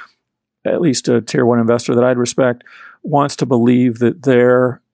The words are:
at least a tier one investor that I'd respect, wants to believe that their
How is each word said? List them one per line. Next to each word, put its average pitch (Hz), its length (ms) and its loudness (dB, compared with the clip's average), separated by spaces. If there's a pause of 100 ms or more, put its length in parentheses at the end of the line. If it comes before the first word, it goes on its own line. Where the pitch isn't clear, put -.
(640)
at - 160 -2
least 151 260 -2
a 120 140 0
tier 127 240 -2
one 120 160 2
investor 120 340 0
that 120 80 2
I'd 127 140 0
respect, 123 480 -2 (360)
wants 143 360 -2
to 147 80 -2
believe 123 540 0
that 117 240 -2
their 123 580 2 (120)